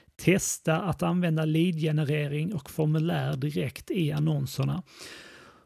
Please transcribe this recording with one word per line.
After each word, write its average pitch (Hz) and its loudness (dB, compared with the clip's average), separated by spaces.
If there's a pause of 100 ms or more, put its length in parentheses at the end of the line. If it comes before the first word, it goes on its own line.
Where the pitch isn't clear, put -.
(160)
testa - 2
att 175 -2
använda 170 2
leadgenerering 156 0
och - -8
formulär 156 0
direkt 147 -4
i 170 0
annonserna. 147 0 (840)